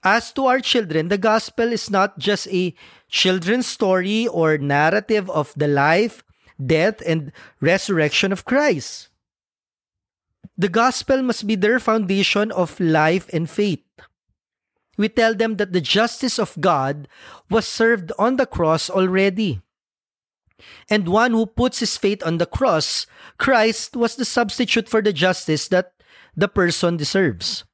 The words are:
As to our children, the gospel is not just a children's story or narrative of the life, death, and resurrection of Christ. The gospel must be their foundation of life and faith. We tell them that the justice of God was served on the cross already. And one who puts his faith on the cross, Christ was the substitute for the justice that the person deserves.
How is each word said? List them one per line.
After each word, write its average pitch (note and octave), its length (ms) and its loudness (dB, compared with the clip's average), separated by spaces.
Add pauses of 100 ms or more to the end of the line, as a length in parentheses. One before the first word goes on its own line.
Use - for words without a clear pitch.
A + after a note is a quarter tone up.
As A3 300 0
to C4+ 120 -2
our B3+ 160 2
children, E3 480 0
the G3+ 80 0
gospel A3 560 0
is - 160 -6
not G3+ 300 0
just G3+ 280 -2
a F3+ 280 -2 (340)
children's F#3+ 560 0
story G3 640 0
or D#3+ 300 2
narrative E3 760 0
of D3+ 260 -2
the D3 100 0
life, D#3 560 2 (400)
death, D#3+ 420 0
and D#3+ 280 -4 (260)
resurrection E3+ 720 0
of F#3+ 140 -6
Christ. B3+ 640 -2 (1500)
The F#3 140 -2
gospel B3+ 540 0
must A#3 240 -4
be A3 80 0
their G#3 240 2
foundation G#3 760 0
of F3 260 -4
life D#3+ 540 2
and E3 160 -2
faith. G3+ 340 -2 (1120)
We G#3+ 120 0
tell A3+ 260 2
them A3 220 -2
that G3 160 -2
the F3+ 80 2
justice A3+ 580 -2
of - 220 -4
God C#3+ 480 0 (400)
was G#3+ 180 0
served A3 500 0
on B3 200 2
the B3+ 80 2
cross D#3+ 440 0
already. F#3+ 720 0 (1300)
And G#3 200 0
one A3+ 220 2
who A3+ 160 2
puts B3 320 -2
his - 180 -4
faith G3+ 260 -2
on E3 140 -2
the E3 100 0
cross, - 600 -2 (300)
Christ A3+ 600 0
was A#3 180 0
the B3 100 -4
substitute A3+ 640 0
for A3 140 0
the G#3 100 2
justice D#3+ 560 -2
that F#3 260 0 (420)
the G3 120 0
person F3 500 0
deserves. D3+ 760 -2